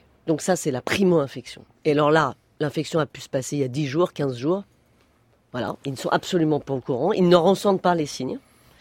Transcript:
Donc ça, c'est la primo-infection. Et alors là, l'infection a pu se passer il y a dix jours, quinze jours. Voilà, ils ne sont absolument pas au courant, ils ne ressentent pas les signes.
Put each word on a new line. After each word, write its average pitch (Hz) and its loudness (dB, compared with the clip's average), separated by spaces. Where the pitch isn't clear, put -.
Donc 156 0
ça, 185 0
c'est 156 -2
la 127 -4
primo-infection. 165 0
Et 156 2
alors 147 4
là, 151 2
l'infection 151 -2
a 147 2
pu - -18
se - -18
passer 139 -4
il - -2
y 135 0
a - -6
dix 139 -4
jours, 160 -2
quinze 135 -4
jours. 170 -2
Voilà, 101 -6
ils 139 -6
ne 131 -10
sont - -6
absolument 156 0
pas 139 -6
au 131 -4
courant, 135 -2
ils 185 4
ne 175 8
ressentent 190 4
pas 175 2
les 160 -2
signes. 143 -8